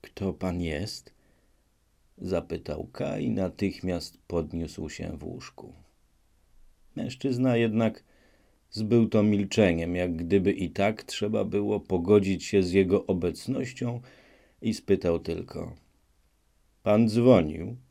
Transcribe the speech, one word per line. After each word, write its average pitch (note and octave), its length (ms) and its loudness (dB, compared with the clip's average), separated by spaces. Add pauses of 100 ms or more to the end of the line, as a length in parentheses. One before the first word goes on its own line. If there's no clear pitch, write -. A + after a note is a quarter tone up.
„Kto F#2+ 320 -6
pan F2+ 280 -6
jest?”, E2 520 -8 (1040)
zapytał E2 720 -6
K A#2 280 -6
i - 100 -2
natychmiast F#2 880 -4 (100)
podniósł E2 640 -6
się D#2+ 280 -10
w - 60 -14
łóżku. - 500 -16 (1200)
Mężczyzna B2 640 0
jednak A2+ 460 2 (680)
zbył A2 360 2
to G#2+ 160 4
milczeniem, G2 720 2
jak F2+ 200 -2
gdyby F2+ 360 2
i F2+ 180 -2
tak G#2+ 340 -2
trzeba G#2 420 -4
było G2+ 340 -2
pogodzić F#2+ 640 2
się G2 200 2
z F2 80 -2
jego F#2+ 340 4
obecnością, A#2+ 960 -4 (600)
i A2+ 120 -2
spytał F2+ 460 0
tylko: E2+ 560 -10 (1080)
„Pan G#2+ 260 4
dzwonił?” G#2 680 4 (160)